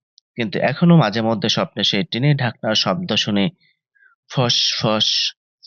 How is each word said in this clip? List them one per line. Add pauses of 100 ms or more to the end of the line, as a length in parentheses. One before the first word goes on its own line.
(340)
কিন্তু
এখনো
মাঝে
মধ্যে
স্বপ্নে
সেই
টিনের
ঢাকনার
শব্দ
শুনি, (800)
ফস
ফস (320)